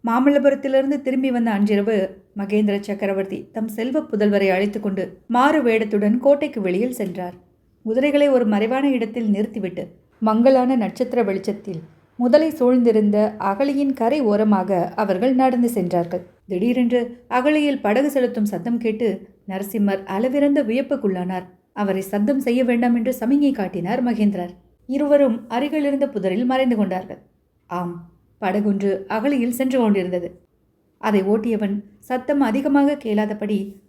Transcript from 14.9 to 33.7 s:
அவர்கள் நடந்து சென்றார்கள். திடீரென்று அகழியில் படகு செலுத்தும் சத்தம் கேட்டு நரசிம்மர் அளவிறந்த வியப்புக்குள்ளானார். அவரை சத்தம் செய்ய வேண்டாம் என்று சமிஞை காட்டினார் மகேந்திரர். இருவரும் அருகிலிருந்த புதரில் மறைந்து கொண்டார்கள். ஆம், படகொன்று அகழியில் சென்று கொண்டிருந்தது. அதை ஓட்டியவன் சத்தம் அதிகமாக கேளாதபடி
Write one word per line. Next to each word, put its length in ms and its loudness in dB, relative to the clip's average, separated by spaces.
அவர்கள் 380 0
நடந்து 340 2
சென்றார்கள். 560 -2
திடீரென்று 520 0
அகழியில் 520 2
படகு 300 2
செலுத்தும் 420 0
சத்தம் 260 -4
கேட்டு 300 -2
நரசிம்மர் 560 -2
அளவிறந்த 580 0
வியப்புக்குள்ளானார். 840 -2
அவரை 260 -2
சத்தம் 380 0
செய்ய 240 0
வேண்டாம் 320 2
என்று 180 -2
சமிஞை 380 2
காட்டினார் 520 -4
மகேந்திரர். 480 0
இருவரும் 480 2
அருகிலிருந்த 600 -2
புதரில் 380 -2
மறைந்து 300 2
கொண்டார்கள். 440 -4
ஆம், 240 -6
படகொன்று 500 0
அகழியில் 480 -2
சென்று 220 0
கொண்டிருந்தது. 500 0
அதை 240 2
ஓட்டியவன் 520 -2
சத்தம் 420 -2
அதிகமாக 540 2
கேளாதபடி 640 -2